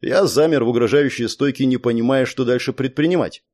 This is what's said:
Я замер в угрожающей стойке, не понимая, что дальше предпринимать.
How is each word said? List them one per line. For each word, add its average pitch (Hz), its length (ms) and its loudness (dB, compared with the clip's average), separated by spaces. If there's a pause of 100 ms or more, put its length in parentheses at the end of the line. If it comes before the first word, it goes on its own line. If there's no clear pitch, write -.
Я 156 260 0
замер 147 360 2
в 113 60 0
угрожающей 120 600 0
стойке, 135 380 -2
не 127 120 2
понимая, 123 480 0
что - 180 -4
дальше 123 280 0
предпринимать. 147 680 -2 (120)